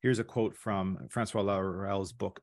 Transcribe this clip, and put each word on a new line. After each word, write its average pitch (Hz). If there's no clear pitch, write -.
Here's 127
a 113
quote 110
from 95
Francois 113
Laurel's 98
book, -